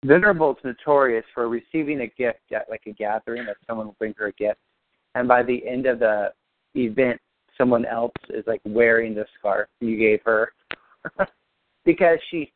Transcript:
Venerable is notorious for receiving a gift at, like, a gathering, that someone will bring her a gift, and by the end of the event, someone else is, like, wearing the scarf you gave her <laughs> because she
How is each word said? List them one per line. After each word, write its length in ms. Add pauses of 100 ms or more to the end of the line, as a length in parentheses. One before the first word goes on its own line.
Venerable 480
is 120
notorious 600 (100)
for 140
receiving 520
a 60
gift 340 (140)
at, 160
like, 160
a 60
gathering, 520
that 120 (100)
someone 200
will 120
bring 180
her 120
a 40
gift, 260 (560)
and 140
by 140
the 240
end 180
of 140
the 340 (420)
event, 460 (380)
someone 260
else 280 (180)
is, 160
like, 180
wearing 500
the 120 (120)
scarf 300 (120)
you 180
gave 260
her 280 (520)
<laughs> 800
because 340 (120)
she 260